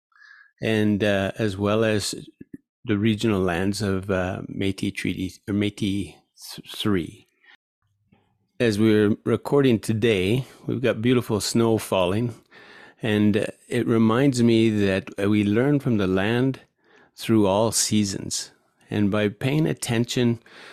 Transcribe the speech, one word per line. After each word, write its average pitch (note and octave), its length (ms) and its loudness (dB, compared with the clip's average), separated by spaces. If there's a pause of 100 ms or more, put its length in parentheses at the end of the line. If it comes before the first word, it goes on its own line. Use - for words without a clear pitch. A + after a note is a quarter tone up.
(600)
and, G#2+ 420 0
uh, G2 360 0
as G#2 180 -4
well G2+ 260 0
as G#2+ 320 -2 (680)
the G#2+ 140 0
regional G#2+ 420 0
lands F#2+ 400 -2
of, F#2+ 300 -4
uh, F#2 320 -4 (120)
Métis G2 400 -4
Treaty, F#2 380 -6 (160)
or G#2 60 -2
Métis G#2 260 -2
th-, - 960 -8
Three. - 500 -4 (1300)
As A2 180 2
we're G#2+ 460 4
recording A#2+ 560 2
today, A2+ 640 0 (220)
we've A#2+ 160 -4
got A2 200 0
beautiful A#2 380 0
snow A2+ 380 2
falling, G2+ 540 0 (680)
and, G#2+ 360 2
uh, G#2 100 -2 (200)
it A#2+ 220 -2
reminds A#2+ 520 2
me A2+ 300 4
that, G2 380 0 (120)
uh, G2+ 80 -2
we G#2 140 2
learn B2 380 2
from B2 160 0
the G2+ 100 0
land A#2 540 0 (560)
through A2 320 2
all G#2 240 2
seasons. - 800 -2 (360)
And G#2 220 0
by G#2 200 0
paying C#3 360 -2
attention A#2+ 720 -2 (340)